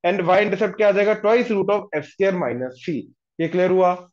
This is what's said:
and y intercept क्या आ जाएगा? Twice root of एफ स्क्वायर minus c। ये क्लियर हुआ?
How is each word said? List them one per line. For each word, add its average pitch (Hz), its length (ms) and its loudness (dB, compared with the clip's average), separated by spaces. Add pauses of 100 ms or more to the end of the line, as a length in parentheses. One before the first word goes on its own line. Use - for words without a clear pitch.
and 185 200 -2
y 185 120 4
intercept 202 360 -2
क्या 208 120 2
आ 202 40 4
जाएगा? 208 300 2
Twice 233 300 2
root 196 220 0
of 202 220 -4
एफ 151 80 -4
स्क्वायर 190 320 -2
minus 127 500 -6
c। 156 120 -4 (420)
ये 165 80 -2
क्लियर 180 240 0
हुआ? 185 240 2 (180)